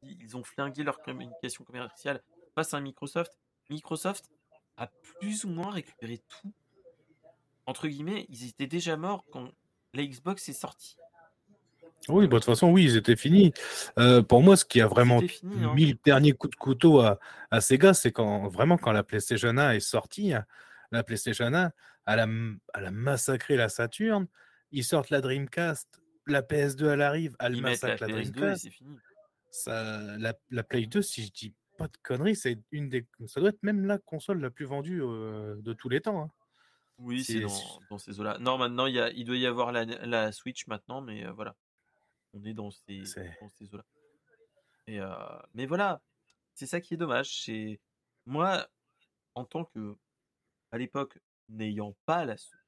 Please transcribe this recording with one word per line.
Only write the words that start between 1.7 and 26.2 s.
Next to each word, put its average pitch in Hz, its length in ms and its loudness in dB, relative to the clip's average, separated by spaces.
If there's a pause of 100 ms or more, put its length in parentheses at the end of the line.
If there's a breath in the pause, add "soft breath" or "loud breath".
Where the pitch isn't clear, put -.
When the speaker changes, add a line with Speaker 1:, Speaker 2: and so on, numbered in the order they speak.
Speaker 1:
face 160 180 -4
à 143 80 -6
Microsoft. 143 560 -8 (320)
Microsoft 160 600 -8 (480)
a 117 100 -10
plus - 580 -12
ou 196 40 -8
moins 175 220 -8
récupéré 120 560 -14
tout. - 260 -20 (1120)
Entre 131 200 -10
guillemets, 156 420 -8
ils 123 180 -16
étaient 139 200 -10
déjà 165 300 -4
morts 185 340 -8
quand 127 200 -14 (420)
la 143 120 -6
Xbox 143 440 -10
est 143 40 -12
sortie. - 440 -16 (1120)
Speaker 2:
Oui, 185 180 6
bah, 123 80 4
de 117 40 8
toute 110 60 -4
façon, 123 240 6
oui, 180 140 8
ils 123 140 6
étaient 110 180 4
finis. 170 380 8 (440 loud breath)
Euh, 123 240 10
pour 123 220 8
moi, 190 140 12
ce - 80 2
qui - 160 6
a 110 40 8
Speaker 1:
Ils 107 40 4
Speaker 2:
vraiment 120 300 8
Speaker 1:
étaient 175 140 0
finis, 175 300 -4
hein. 113 100 0
Speaker 2:
mis 151 120 6
le 135 180 4
dernier 143 300 8
coup 143 160 -4
de - 60 -16
couteau 139 440 6
à, 107 180 6 (320 loud breath)
à 113 120 2
Sega, 156 320 6
c'est 127 180 2
quand, 104 380 -2
vraiment, 135 280 4
quand 117 140 0
la 107 120 2
PlayStation 113 440 -2 (100)
un 143 140 2
est 107 80 2
sortie, 170 540 -4
hein, 107 120 -2 (460 soft breath)
la 117 120 -2
PlayStation 117 420 -4
un, 165 260 0 (340 soft breath)
elle 110 140 0
a 113 40 4
m-, 110 360 -4 (140)
elle 98 140 -8
a 92 40 -8
massacré 131 640 -2
la 117 140 2
Saturn. 196 580 -2 (440 soft breath)
Ils 139 120 -4
sortent 143 280 0
la 143 100 2
Dreamcast, 139 800 -4 (260)